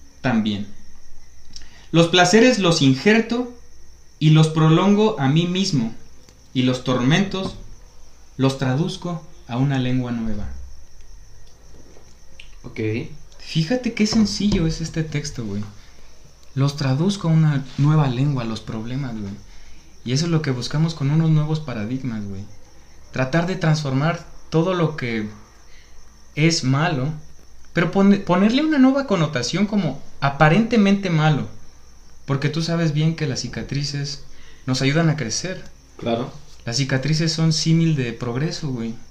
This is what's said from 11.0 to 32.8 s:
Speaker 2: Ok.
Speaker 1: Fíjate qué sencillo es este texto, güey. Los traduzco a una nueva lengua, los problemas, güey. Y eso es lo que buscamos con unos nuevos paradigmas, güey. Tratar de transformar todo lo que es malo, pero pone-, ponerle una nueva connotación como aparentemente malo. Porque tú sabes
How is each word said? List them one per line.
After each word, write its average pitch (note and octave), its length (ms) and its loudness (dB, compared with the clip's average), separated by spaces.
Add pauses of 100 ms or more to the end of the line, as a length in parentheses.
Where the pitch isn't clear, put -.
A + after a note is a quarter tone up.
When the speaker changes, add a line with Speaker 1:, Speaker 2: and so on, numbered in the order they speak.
Speaker 2:
Ok. A2+ 160 -12 (600)
Speaker 1:
Fíjate A3+ 540 -2
qué G#3+ 120 2
sencillo G3+ 640 2
es D#3 140 -2
este D#3+ 220 -4
texto, C#3+ 420 -6
güey. G2+ 180 -4 (920)
Los C#3 220 2
traduzco E3 520 0
a - 20 4
una D3+ 340 4 (120)
nueva D3 300 6
lengua, B2+ 360 0
los A2 180 -6
problemas, A#2+ 520 -6
güey. G2+ 200 -8 (720)
Y A#2+ 80 -4
eso D#3 120 0
es E3+ 60 0
lo D#3 100 4
que C#3 100 -2
buscamos D3 420 -2
con C#3 180 -2
unos D#3+ 180 4
nuevos D#3 300 2
paradigmas, A#2 680 -6
güey. G2 160 -8 (680)
Tratar E3 360 -2
de F#3 80 -4
transformar D3+ 680 0 (240)
todo F3 240 2
lo D#3 240 0
que A2+ 300 -4 (1080)
es D#3+ 280 2
malo, C#3 480 0 (640)
pero D#3+ 180 2
pone-, G3 260 6
ponerle G#3+ 460 4
una D#4 140 2
nueva C4+ 300 6
connotación E3 580 0
como G3+ 360 0 (200)
aparentemente G3 880 4
malo. D3+ 380 4 (800)
Porque C3+ 240 0
tú E3 120 -4
sabes E3 320 0